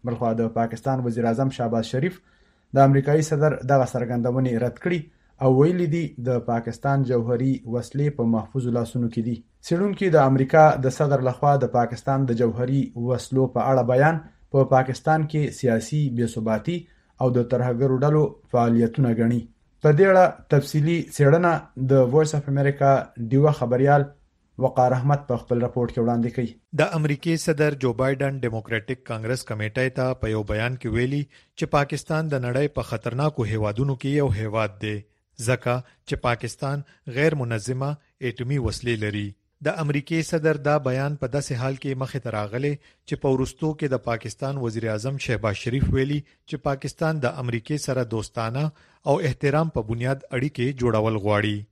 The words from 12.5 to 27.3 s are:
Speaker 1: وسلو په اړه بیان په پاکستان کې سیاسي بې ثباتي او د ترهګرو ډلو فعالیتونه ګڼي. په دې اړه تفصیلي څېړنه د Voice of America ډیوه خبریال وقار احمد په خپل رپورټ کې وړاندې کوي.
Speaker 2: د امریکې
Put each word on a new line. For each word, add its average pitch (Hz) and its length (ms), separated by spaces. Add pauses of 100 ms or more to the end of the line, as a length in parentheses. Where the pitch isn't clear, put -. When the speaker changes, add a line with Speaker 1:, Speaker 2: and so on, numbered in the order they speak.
Speaker 1:
وسلو 127 480
په 113 160
اړه 131 220
بیان 151 280 (360)
په 135 180
پاکستان 135 560
کې 151 300
سیاسي 123 420 (160)
بې 117 160
ثباتي 110 420 (460)
او 127 160
د 120 160
ترهګرو 127 500
ډلو 151 220 (300)
فعالیتونه 117 680
ګڼي. 117 180 (440)
په 151 140
دې 190 140
اړه 185 140 (300)
تفصیلي 151 420 (180)
څېړنه 165 380 (400)
د 127 220
Voice 156 240
of 139 160
America 139 360 (400)
ډیوه 147 300
خبریال 139 440 (580)
وقار 127 320
احمد 139 340
په 120 120
خپل 120 240
رپورټ 120 280
کې 120 80
وړاندې 117 340
کوي. 117 160 (280)
Speaker 2:
د 185 180
امریکې 156 460